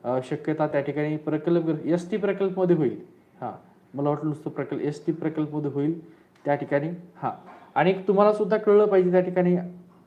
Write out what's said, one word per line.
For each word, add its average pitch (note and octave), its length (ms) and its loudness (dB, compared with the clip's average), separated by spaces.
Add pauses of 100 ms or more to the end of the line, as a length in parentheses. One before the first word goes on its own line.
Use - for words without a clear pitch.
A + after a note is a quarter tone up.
अ, B2+ 200 0
शक्यता D#3 420 -4
त्या D3 140 0
ठिकाणी D3+ 360 -4
प्रकल्प, D#3 720 -2
एसटी F3 300 -2
प्रकल्पमध्ये F#3 600 0
होईल. B2+ 240 0 (400)
हां, A2+ 120 -8 (420)
मला C#3+ 140 -2
वाटलं D3 200 -2
नुसतं D3 220 -6
प्रकल्प, - 320 -6
एसटी D3 300 -4
प्रकल्पमध्ये D3+ 580 -4
होईल D3+ 380 -2 (360)
त्या C#3+ 100 2
ठिकाणी. C#3+ 340 -2 (280)
हां, B2+ 140 -4 (440)
आणि D#3+ 160 4
एक F#3+ 180 -2
तुम्हाला G#3 240 6
सुद्धा G#3 240 0
कळलं G#3 300 6
पाहिजे F#3 240 4
त्या F#3 100 4
ठिकाणी F3+ 360 2 (500)